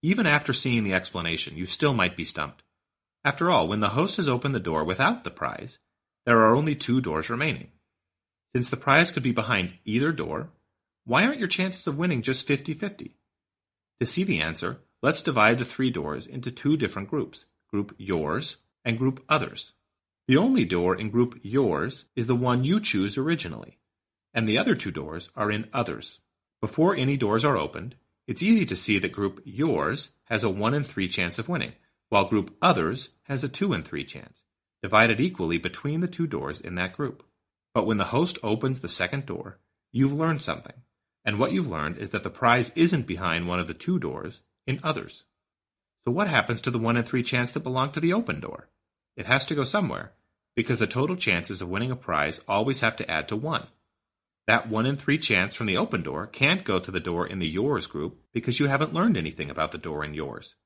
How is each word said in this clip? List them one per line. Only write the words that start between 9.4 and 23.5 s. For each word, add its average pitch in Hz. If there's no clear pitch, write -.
either 127
door, 80
why 139
aren't 277
your 202
chances 185
of 143
winning 160
just 131
fifty-fifty? 147
To 120
see 170
the 135
answer, -
let's 147
divide 113
the 123
three 131
doors 76
into 123
two 143
different 98
groups, -
group 101
yours 92
and 117
group 131
others. -
The 131
only 233
door 90
in 107
group 120
yours 104
is 151
the 127
one 123
you 175
choose 101
originally, 131